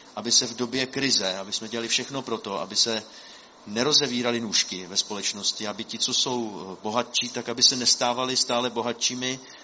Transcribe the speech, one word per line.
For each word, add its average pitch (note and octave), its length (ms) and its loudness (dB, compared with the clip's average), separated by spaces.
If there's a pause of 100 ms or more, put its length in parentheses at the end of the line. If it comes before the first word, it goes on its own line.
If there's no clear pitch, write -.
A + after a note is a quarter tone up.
(160)
aby G#2+ 160 -4
se B2+ 160 4
v A#2 80 -8
době B2 300 0
krize, A2 520 0
aby G2 160 -6
jsme A2 160 -4
dělali A#2 180 -4
všechno C3 340 -2
pro A2+ 160 -2
to, G2 220 -4
aby F#2+ 160 -6
se A2 280 2 (640)
nerozevíraly B2 720 2
nůžky F#2 460 -2
ve F#2+ 100 -8
společnosti, G2+ 720 -2
aby G#2 160 -6
ti, A2 160 -8
co B2+ 140 0
jsou, A2+ 600 -2
eh, F2 100 -12
bohatší, A#2+ 460 0
tak A#2+ 200 -6
aby B2 140 2
se C3 120 8
nestávali B2+ 640 2
stále B2 320 2
bohatšími B2 720 -2 (240)